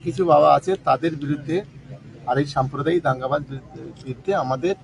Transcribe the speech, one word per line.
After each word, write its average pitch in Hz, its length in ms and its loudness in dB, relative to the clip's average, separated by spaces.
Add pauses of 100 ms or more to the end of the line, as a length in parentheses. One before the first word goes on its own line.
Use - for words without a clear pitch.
কিছু 175 240 -4
বাবা 151 300 6
আছে, 147 180 0 (120)
তাদের 160 320 2
বিরুদ্ধে 143 400 -4 (720)
আর 127 120 0
এই 143 160 0
সাম্প্রদায়িক 139 480 0
দাঙ্গাবাজ 131 460 -2
বিরুদ্ধে, - 320 -14 (140)
বিরুদ্ধে 131 400 -8
আমাদের 139 500 -2